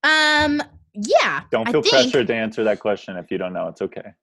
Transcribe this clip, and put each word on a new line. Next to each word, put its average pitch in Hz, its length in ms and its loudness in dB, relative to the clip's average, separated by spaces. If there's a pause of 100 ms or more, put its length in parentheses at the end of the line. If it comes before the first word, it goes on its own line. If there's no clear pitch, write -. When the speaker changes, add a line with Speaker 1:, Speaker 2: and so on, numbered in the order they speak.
Speaker 1:
Um, 302 580 2 (320)
yeah, 208 560 0
Speaker 2:
Don't 113 180 0
Speaker 1:
I 123 40 -4
Speaker 2:
feel 147 100 2
Speaker 1:
think. 359 120 2
Speaker 2:
pressured 127 340 2
to 117 60 0
answer 113 300 -4
that 104 160 0
question 98 360 -4
if 87 160 -12
you 95 60 -4
don't 90 140 -6
know. 87 160 -6
It's 85 140 -8
okay. - 300 -10 (100)